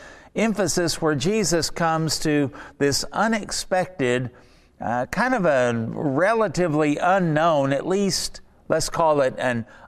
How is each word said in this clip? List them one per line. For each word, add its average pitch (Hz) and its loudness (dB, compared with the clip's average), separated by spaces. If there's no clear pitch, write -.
emphasis 185 0
where 151 2
Jesus 170 0
comes 160 -2
to 147 0
this 139 0
unexpected, 180 -2
uh, 123 -2
kind 247 0
of 208 0
a 127 2
relatively 156 0
unknown, 160 2
at 139 -2
least 190 -2
let's 156 0
call 156 2
it 131 2
an 117 -2